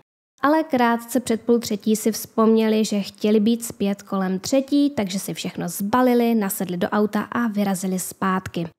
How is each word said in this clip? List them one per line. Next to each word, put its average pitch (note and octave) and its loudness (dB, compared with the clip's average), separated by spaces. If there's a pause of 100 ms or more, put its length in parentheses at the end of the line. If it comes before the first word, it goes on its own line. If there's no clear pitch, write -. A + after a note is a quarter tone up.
(420)
Ale D#4 4
krátce A#3+ 0
před A3 -2
půl A#3+ 4
třetí A3 -2
si A3 0
vzpomněli, A3 2
že G3+ -2
chtěli G#3+ 0
být A#3 2
zpět G3+ -4
kolem F#3+ -2
třetí, C#4 2
takže G3 -4
si - -8
všechno F3 -8
zbalili, A#3 2
nasedli F#3+ -2
do F#3 -2
auta G#3 0
a A#3+ -4
vyrazili F#3+ -2
zpátky. F#3 -4 (100)